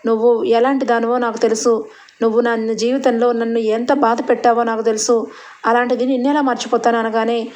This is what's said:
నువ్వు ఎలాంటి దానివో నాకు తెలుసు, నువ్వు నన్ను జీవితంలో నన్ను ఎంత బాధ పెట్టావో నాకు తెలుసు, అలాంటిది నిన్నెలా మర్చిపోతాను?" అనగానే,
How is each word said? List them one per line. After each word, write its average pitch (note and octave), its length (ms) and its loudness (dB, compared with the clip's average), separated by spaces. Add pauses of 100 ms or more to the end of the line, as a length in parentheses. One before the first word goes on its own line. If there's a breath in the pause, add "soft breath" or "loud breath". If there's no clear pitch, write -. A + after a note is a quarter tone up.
నువ్వు A3+ 260 2 (180)
ఎలాంటి B3+ 360 2
దానివో A#3 340 0
నాకు A#3 200 -4
తెలుసు, A3+ 340 2 (480 loud breath)
నువ్వు A3+ 200 0
నన్ను A3+ 340 0
జీవితంలో A#3+ 580 0
నన్ను A#3 360 -2
ఎంత A3+ 260 0
బాధ A#3+ 280 0
పెట్టావో A#3 400 2
నాకు A3+ 200 -2
తెలుసు, A3 340 0 (500 loud breath)
అలాంటిది A#3+ 400 2
నిన్నెలా C4+ 360 0
మర్చిపోతాను?" A#3 560 0
అనగానే, A3+ 400 -2 (180)